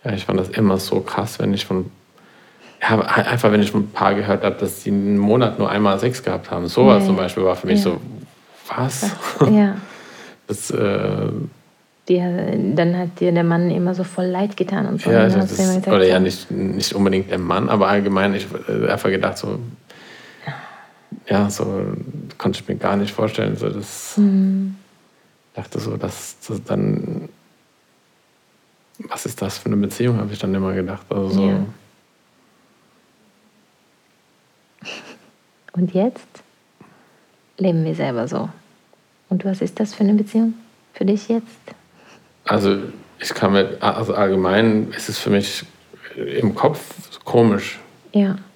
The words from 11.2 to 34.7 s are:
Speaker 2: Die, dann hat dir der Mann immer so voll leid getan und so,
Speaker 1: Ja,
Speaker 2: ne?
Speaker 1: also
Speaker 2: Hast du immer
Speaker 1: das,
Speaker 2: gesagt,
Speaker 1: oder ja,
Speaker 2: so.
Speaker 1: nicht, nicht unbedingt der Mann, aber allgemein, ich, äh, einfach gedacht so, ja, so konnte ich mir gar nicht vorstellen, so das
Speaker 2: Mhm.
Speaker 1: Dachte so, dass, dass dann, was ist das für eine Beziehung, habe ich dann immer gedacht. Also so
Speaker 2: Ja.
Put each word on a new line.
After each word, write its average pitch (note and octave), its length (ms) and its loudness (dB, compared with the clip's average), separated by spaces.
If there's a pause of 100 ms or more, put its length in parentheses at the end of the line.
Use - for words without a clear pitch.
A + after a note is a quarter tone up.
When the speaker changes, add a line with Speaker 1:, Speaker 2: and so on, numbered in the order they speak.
Speaker 2:
Die, F3+ 80 4 (580)
dann E3+ 220 2
hat F3 240 -6
dir F3 120 2
der E3+ 120 2
Mann E3+ 260 2
immer F3+ 240 0
so F#3 80 -4
voll F3+ 260 -4
leid G3 280 -2
getan G3 300 -2
und - 160 -4
so, F3+ 80 0
Speaker 1:
Ja, F#3 80 6
Speaker 2:
ne? F#3+ 60 6
Speaker 1:
also F#3+ 160 4
Speaker 2:
Hast F#3+ 180 0
du G2 40 2
immer F#2 120 4
Speaker 1:
das, - 80 2
Speaker 2:
gesagt, - 120 2
Speaker 1:
oder F#2+ 120 6
ja, F#2 100 6
Speaker 2:
so. F#2 60 4
Speaker 1:
nicht, F2+ 280 -2
nicht G2 440 -2
unbedingt F#2+ 360 2
der F#2+ 80 -2
Mann, F2+ 300 0
aber G2+ 200 2
allgemein, G2+ 440 2
ich, - 140 -4 (200)
äh, G#1+ 240 0
einfach G2 200 0
gedacht F#2+ 260 -2
so, G2+ 220 -6 (1700)
ja, G2+ 220 2
so G2 320 -4 (560)
konnte - 240 -2
ich - 40 -18
mir - 100 -4
gar G2+ 200 -2
nicht G2+ 160 -2
vorstellen, G#2 460 -2
so G#2+ 100 -2
das - 480 -8
Speaker 2:
Mhm. F#3+ 600 2 (840)
Speaker 1:
Dachte - 220 -8
so, G#2+ 160 -6
dass, G2+ 400 -8 (100)
dass G#2 180 -8
dann, - 640 -2 (1700)
was - 260 -10
ist - 160 -8
das G2 160 -6
für - 80 -8
eine G#2+ 100 0
Beziehung, A2 420 0
habe G#2 140 -4
ich G2+ 60 -10
dann F#2+ 160 -2
immer F#2+ 180 -2
gedacht. F#2 380 -6
Also G2 200 -2
so G2 180 2
Speaker 2:
Ja. G2 120 2 (3250)